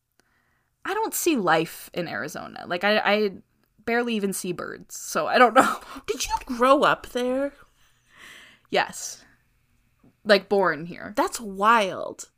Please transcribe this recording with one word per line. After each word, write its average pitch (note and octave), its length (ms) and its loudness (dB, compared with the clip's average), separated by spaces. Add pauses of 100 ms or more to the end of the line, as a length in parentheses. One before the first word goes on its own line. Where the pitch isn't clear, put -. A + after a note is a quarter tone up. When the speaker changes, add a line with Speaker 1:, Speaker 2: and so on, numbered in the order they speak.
(840)
Speaker 1:
I F4 100 -4
don't G#4+ 200 -2
see E4 220 2
life E3 580 0
in E3+ 120 -6
Arizona. - 600 -10
Like, F3 180 -4
I, G#3 140 2
I G#3 320 2 (540)
barely A#3+ 300 -2
even G3+ 180 -2
see F3+ 200 -6
birds, - 440 -12
so - 300 -4
I E3+ 120 4
don't A#3 160 8
know. - 260 4 (120)
<laughs> - 140 -18
Speaker 2:
Did - 200 -4
you G#5+ 80 -4 (100)
grow C4 380 4
up D#3+ 260 2
there? B3+ 440 -4 (1160)
Speaker 1:
Yes. - 540 -4 (1000)
Like, G3 240 4
born E3+ 380 2
here. - 300 -14
Speaker 2:
That's E4 240 0
wild. G3 960 0